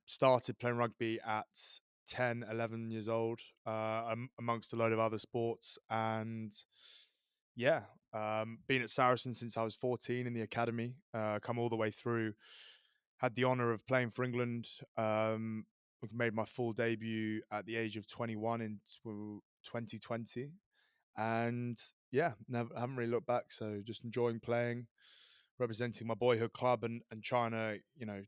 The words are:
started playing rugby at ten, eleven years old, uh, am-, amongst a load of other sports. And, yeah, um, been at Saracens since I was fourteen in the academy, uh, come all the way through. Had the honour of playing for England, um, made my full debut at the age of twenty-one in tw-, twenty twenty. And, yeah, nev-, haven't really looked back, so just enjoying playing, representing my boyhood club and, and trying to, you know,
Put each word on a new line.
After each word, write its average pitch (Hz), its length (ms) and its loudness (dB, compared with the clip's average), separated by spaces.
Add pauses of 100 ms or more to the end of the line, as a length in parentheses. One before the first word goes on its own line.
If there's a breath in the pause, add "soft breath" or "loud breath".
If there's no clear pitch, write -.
started 127 540 4
playing 120 180 2
rugby 113 480 0
at 107 220 -2 (600)
ten, 120 440 0
eleven 113 400 -2
years 110 160 -4
old, 113 320 0 (260)
uh, 110 460 0
am-, 120 260 -4
amongst 117 360 -2
a - 20 -4
load 113 180 4
of 110 60 4
other 110 180 2
sports. - 600 -2 (100)
And, 110 680 -2 (1000 loud breath)
yeah, 131 260 4 (320)
um, 110 540 -2
been 131 160 4
at 110 80 -4
Saracens 127 480 4
since 117 180 -6
I 113 60 2
was 110 100 -2
fourteen 123 540 -2
in 120 80 -2
the 113 60 -2
academy, 117 560 -2 (180)
uh, 107 240 0
come 120 180 -2
all 120 100 2
the 113 80 2
way 110 140 2
through. 113 440 0 (840 loud breath)
Had 127 160 0
the 123 120 4
honour 123 260 4
of 110 160 -4
playing 127 240 4
for 127 120 -2
England, 120 440 0 (300)
um, 110 680 2 (480)
made 117 220 2
my 110 100 0
full 117 280 -2
debut 110 680 0 (100)
at 104 140 -4
the 113 100 -6
age 113 220 -2
of 101 80 -8
twenty-one 113 560 -2
in 107 240 -6
tw-, 104 560 -10 (260)
twenty 117 300 -6
twenty. 117 540 -6 (640)
And, 117 640 0 (320)
yeah, 160 220 2 (140)
nev-, 120 300 -2
haven't 127 200 -2
really 117 120 0
looked 117 160 2
back, 120 260 0
so 107 320 -4
just 110 200 -8
enjoying 120 360 0
playing, 120 460 0 (720 loud breath)
representing 113 480 -2
my 117 80 0
boyhood 113 400 4
club 123 300 4
and, 117 260 -4
and 110 140 -10
trying 117 280 2
to, 110 280 0 (180)
you 120 80 -8
know, 101 220 -6